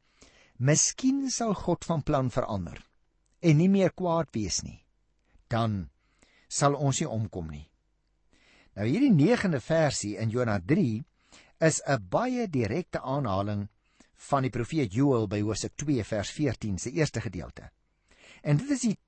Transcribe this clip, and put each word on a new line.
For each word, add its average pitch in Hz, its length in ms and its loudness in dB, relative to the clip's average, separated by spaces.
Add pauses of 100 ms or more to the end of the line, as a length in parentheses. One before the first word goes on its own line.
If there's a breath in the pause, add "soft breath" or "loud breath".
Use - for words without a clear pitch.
(600 soft breath)
"miskien 262 720 2
sal 226 240 -2
God - 300 -2
van 165 180 -2
plan 131 280 0
verander 101 480 -4 (600)
en 160 160 6
nie 175 120 6
meer 196 220 4
kwaad 165 420 -2
wees 104 300 -4
nie. - 220 -16 (640)
Dan 110 420 -2 (580 soft breath)
sal 143 260 2
ons 139 260 0
nie 170 80 -4
omkom 95 420 -6
nie." 73 200 -14 (1040 soft breath)
Nou 101 120 -4
hierdie 226 260 4
negende 170 480 4
versie 139 560 0
in 110 140 -2
Jona 113 300 0
drie 123 440 0 (560 soft breath)
is 160 260 2
'n 113 220 -2
baie 233 400 -2
direkte 135 520 -2
aanhaling 104 680 -2 (460 soft breath)
van - 280 -2
die 127 80 -2
profeet 123 420 -2
Joël 123 360 4
by 104 120 -2
hoofstuk 104 360 -4
twee 143 280 -2
vers 101 260 -4
veertien, 107 480 -2
se 123 120 -8
eerste 147 300 -2
gedeelte. 87 500 -10 (720 loud breath)
En 147 140 2
dit 262 140 -2
is 269 100 0
die 226 280 0